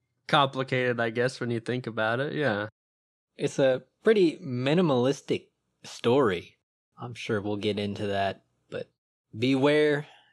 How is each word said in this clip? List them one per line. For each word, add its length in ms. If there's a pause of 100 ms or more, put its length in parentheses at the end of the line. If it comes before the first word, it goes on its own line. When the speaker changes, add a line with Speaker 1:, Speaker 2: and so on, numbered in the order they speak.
(280)
Speaker 1:
complicated, 720
I 100
guess, 300
when 100
you 100
think 280
about 320
it, 140
yeah. 340 (680)
Speaker 2:
It's 220
a 260 (200)
pretty 340
minimalistic 1120 (360)
story. 720 (440)
I'm 140
sure 260
we'll 160
get 220
into 280
that, 360 (260)
but 220 (460)
beware, 680 (240)